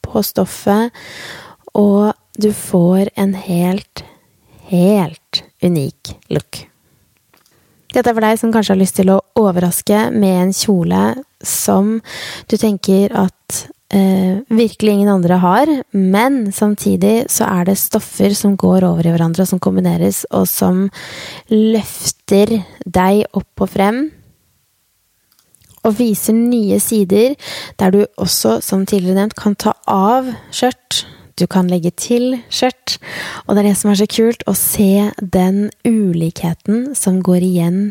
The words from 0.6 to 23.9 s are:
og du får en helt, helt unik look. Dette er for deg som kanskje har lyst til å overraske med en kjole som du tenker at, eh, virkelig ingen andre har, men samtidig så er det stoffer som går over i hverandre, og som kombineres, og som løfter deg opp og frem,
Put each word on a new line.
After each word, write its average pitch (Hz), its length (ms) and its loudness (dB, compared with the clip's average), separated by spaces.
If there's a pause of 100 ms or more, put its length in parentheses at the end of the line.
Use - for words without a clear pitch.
og 208 380 2 (260)
du 208 160 2
får 185 640 0
en 196 160 -2
helt, 180 680 -4 (680)
helt 180 720 0 (200)
unik 160 520 -2 (160)
look. - 320 -6 (1300)
Dette 247 160 2
er 226 60 0
for 220 100 0
deg 220 160 2
som 226 120 0
kanskje 208 200 2
har 190 80 4
lyst 185 160 0
til 190 160 4
å 190 80 2 (160)
overraske 202 760 2
med 190 240 2
en 185 160 2
kjole 185 480 0 (420)
som 202 540 0 (500)
du 226 80 2
tenker 202 560 2
at, - 540 -4 (260)
eh, 190 560 2
virkelig 214 460 2
ingen 202 180 2
andre 180 240 2
har, 247 540 2
men 202 600 0
samtidig 208 800 0
så - 160 -2
er 180 200 0
det 196 120 0
stoffer - 560 -2
som 202 240 0
går 185 260 2
over 170 220 2
i 170 80 2
hverandre, 165 280 0
og 185 60 2
som 185 120 -2
kombineres, 185 720 0
og 190 160 0
som 185 420 0 (640)
løfter 214 1120 0 (240)
deg 190 440 2
opp - 280 -6
og 190 80 -2
frem, 240 420 -2 (1700)